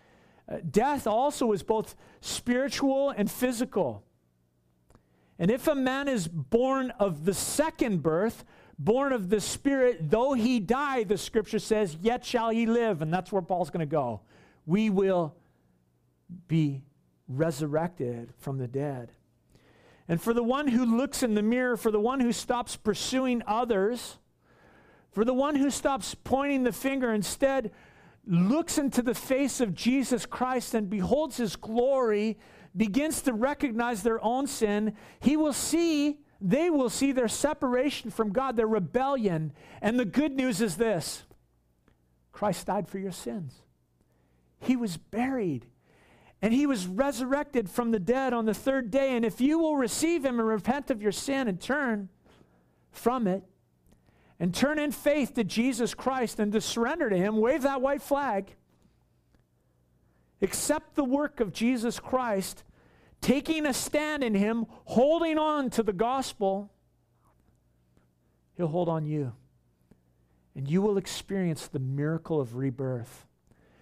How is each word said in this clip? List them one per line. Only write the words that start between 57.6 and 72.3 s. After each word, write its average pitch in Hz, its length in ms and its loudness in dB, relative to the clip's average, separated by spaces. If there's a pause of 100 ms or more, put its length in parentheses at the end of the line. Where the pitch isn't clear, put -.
that 269 200 0
white 277 200 0
flag, 254 560 -2 (1800)
accept - 540 -2
the 285 100 0
work 277 340 -2
of 202 140 -2
Jesus 233 480 0
Christ, 233 640 -2 (600)
taking 302 400 2
a 277 80 0
stand 302 500 -2
in 226 120 0
him, 220 320 0 (180)
holding 311 540 2
on 302 320 0
to 233 100 -2
the 214 100 0
gospel, 208 800 -2 (1800)
he'll 175 120 -2
hold 170 200 -2
on 160 160 -2
you. 151 300 -4 (1200)
And 135 140 -8
you 170 100 4
will 202 200 2
experience 185 680 -4
the 147 120 -6
miracle 151 600 -2